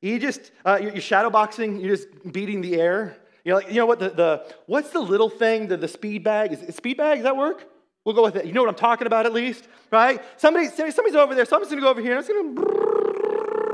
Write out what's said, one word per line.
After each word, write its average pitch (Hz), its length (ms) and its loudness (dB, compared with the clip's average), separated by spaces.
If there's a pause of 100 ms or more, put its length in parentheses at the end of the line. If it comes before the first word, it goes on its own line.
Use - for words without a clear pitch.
he 220 160 -2
just, 254 320 -6 (140)
uh, 196 160 4
you're, 208 120 -6
you're 202 100 -8
shadow 214 260 2
boxing, 214 500 0
you're 190 160 -2
just 196 140 -6 (240)
beating 196 300 -6
the 175 180 -2
air. 180 380 0 (260)
You're 175 100 0
like, 196 140 0
you 214 60 -10
know 233 100 4
what, 233 140 4
the, 190 100 -4
the, 165 460 0 (100)
what's 208 240 -2
the 339 120 -4
little 208 280 2
thing, 220 380 0
the, 185 100 -2
the 156 120 -4
speed 208 360 -10
bag? 214 300 0
Is - 80 -16
it - 120 -14
speed 247 220 -6
bag? 302 220 0
Does 226 60 -8
that 269 120 2
work? 294 340 -4 (360)
We'll 214 80 -2
go 226 80 6
with 214 140 2
it. 180 100 -4
You 165 80 -10
know 247 80 4
what 226 80 2
I'm 196 60 -6
talking 233 300 2
about 220 200 2
at 226 80 -2
least, 240 340 -4 (220)
right? 233 320 4 (160)
Somebody, 320 300 4
somebody's 320 460 -2
over 277 200 4
there, 247 100 4
so 262 120 0
I'm 330 40 4
just 403 100 -8
gonna 285 120 -6
go 269 80 4
over 233 100 0
here. 240 160 -2
I'm 294 80 -4
just - 60 -8
gonna 349 240 -2
brrr, 381 340 0 (840)